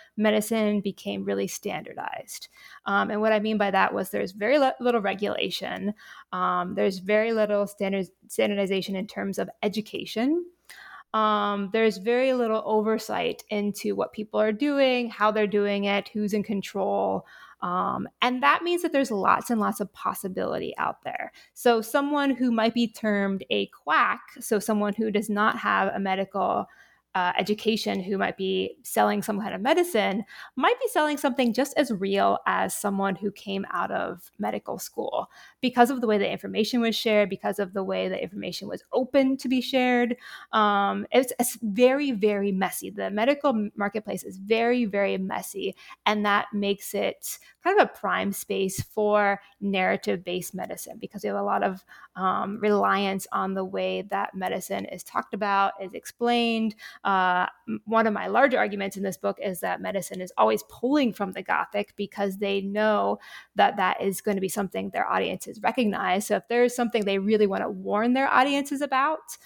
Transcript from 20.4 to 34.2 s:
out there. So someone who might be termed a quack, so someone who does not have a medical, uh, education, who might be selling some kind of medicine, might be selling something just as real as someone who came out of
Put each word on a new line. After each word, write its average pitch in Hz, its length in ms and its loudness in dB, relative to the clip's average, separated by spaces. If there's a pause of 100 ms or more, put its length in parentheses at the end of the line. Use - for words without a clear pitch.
out - 260 -4
there. - 300 -8 (200)
So 233 280 4
someone 277 520 2
who 247 160 2
might 226 240 2
be 233 140 2
termed 202 640 0
a 202 160 2 (180)
quack, 247 380 2 (180)
so 233 180 0
someone 208 360 0
who 220 180 -2
does 208 180 0
not 208 280 2
have 196 360 2
a 202 60 -4
medical, 196 680 0 (460)
uh, 180 240 2
education, 208 640 0
who 190 160 -4
might 190 200 -2
be 190 460 -2
selling 208 380 0
some 208 160 -4
kind 202 160 -6
of 185 60 -8
medicine, 240 640 2 (320)
might 359 240 2
be 523 80 -2
selling 302 300 2
something 247 360 0
just 277 220 0
as 277 160 2
real 196 460 2 (100)
as 190 260 0
someone 196 440 0
who 202 160 -4
came 196 360 -6
out 185 220 -4
of 185 480 -6